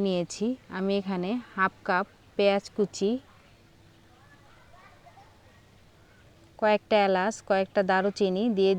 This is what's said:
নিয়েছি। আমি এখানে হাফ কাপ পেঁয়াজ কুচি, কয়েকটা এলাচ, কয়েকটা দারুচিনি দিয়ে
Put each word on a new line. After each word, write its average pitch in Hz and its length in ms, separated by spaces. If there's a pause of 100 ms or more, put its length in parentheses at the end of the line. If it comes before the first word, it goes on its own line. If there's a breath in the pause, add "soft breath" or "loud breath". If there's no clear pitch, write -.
নিয়েছি। 185 400 (320)
আমি 196 220
এখানে 190 300 (260)
হাফ 190 180 (140)
কাপ 190 180 (320)
পেঁয়াজ 202 280 (100)
কুচি, 202 360 (3500)
কয়েকটা 214 380 (100)
এলাচ, 190 260 (160)
কয়েকটা 196 320 (100)
দারুচিনি 190 520 (140)
দিয়ে 190 220